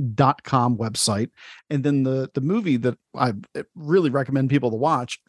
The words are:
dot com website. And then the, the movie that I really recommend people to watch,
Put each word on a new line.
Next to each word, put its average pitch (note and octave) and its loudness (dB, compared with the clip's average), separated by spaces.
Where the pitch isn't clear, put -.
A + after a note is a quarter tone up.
dot C3+ 2
com B2 0
website. A2 -2
And C#3+ -2
then C#3+ 2
the, C3 -2
the C3+ -2
movie E3+ 0
that A#2 0
I B2+ 0
really D#3+ 2
recommend C3+ 0
people C3 2
to A2 -2
watch, C3 -2